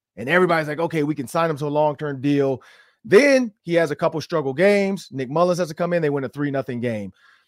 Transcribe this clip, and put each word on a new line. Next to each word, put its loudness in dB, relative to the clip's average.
And -8
everybody's 2
like, -6
"Okay, -2
we -2
can -8
sign -2
him -4
to -8
a -4
long-term -2
deal." 0
Then 6
he -8
has 2
a -6
couple -2
struggle -4
games. 2
Nick -8
Mullins 2
has -4
to -12
come -2
in. 0
They 0
win -2
a -6
three -4
nothing -4
game. -4